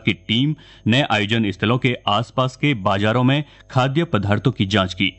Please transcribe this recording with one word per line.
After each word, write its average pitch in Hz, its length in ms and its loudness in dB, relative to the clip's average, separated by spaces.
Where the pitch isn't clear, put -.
की 107 80 2
टीम 135 420 -2
ने 120 140 4
आयोजन 107 500 0
स्थलों 107 260 0
के 123 200 0
आसपास 117 480 -2
के 147 180 0
बाजारों 104 500 0
में 135 200 2
खाद्य 135 320 0
पदार्थों 104 480 0
की 110 140 -2
जांच 95 280 0
की। 98 260 -2